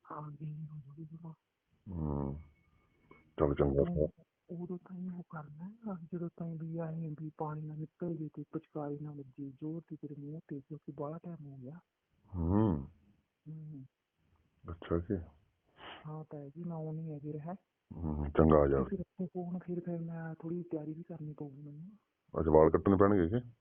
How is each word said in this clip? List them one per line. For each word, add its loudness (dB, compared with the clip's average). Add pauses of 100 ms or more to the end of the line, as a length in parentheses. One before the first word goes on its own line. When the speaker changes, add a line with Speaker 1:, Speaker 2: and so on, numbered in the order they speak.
Speaker 1:
ਹਾਂ, -10
ਗਿੱਲੀ -8
ਹੋ -12
ਜੂਗੀ -14
ਜਮਾਂ। -14 (540)
Speaker 2:
ਹੂੰ। -2 (960)
ਚੱਲ 4
ਚੰਗਾ 6
Speaker 1:
ਹੂੰ। 2
Speaker 2:
ਫਿਰ। 4 (440)
Speaker 1:
ਉਦੋਂ -6
ਤਾਂ -12
ਹੀ -6
ਉਹ -8
ਕਰਨਾ -12
ਹੈ, -8 (180)
ਜਦੋਂ -4
ਤਾਈਂ -6
ਵੀ -6
ਆਏਂ -4
ਵੀ -6
ਪਾਣੀ -4
ਨਾ -8
ਨਿਕਲ -6
ਜੇ -6
ਤੇ -10
ਪਿਚਕਾਰੀ -6
ਨਾ -6
ਵੱਜੇ -10
ਜ਼ੋਰ -8
ਦੀ -8
ਤੇਰੇ -12
ਮੂੰਹ -10
ਤੇ, -8
ਕਿਉਂਕਿ -12
ਬਾਹਲਾ -6
ਟਾਈਮ -12
ਹੋ -14
ਗਿਆ। -14 (560)
Speaker 2:
ਹੂੰ। 4 (600)
Speaker 1:
ਹੂੰ। -12 (840)
Speaker 2:
ਅੱਛਾ -2
ਜੀ। 0 (880)
Speaker 1:
ਹਾਂ -8
ਤਾਂ -10
ਹੈ -12
ਜੀ, -12
ਨਾ -6
ਉਹ -6
ਨਹੀਂ -6
ਹੈ -8
ਫਿਰ, -8
ਹੈ। -8 (400)
Speaker 2:
ਹੂੰ, -2
ਚੰਗਾ 12
ਆ 10
ਜਾ। 6
Speaker 1:
ਤੇ 2
ਫਿਰ -2
ਇੱਥੇ -6
ਕੌਣ, -4
ਫਿਰ, -4
ਫਿਰ -4
ਮੈਂ -8
ਥੋੜ੍ਹੀ -4
ਤਿਆਰੀ -6
ਵੀ -10
ਕਰਨੀ -10
ਪਊਗੀ -10
ਮੈਨੂੰ। -14 (480)
Speaker 2:
ਅੱਛਾ, 4
ਵਾਲ 10
ਕੱਟਣੇ 6
ਪੈਣਗੇ 6
ਕਿ? 0 (160)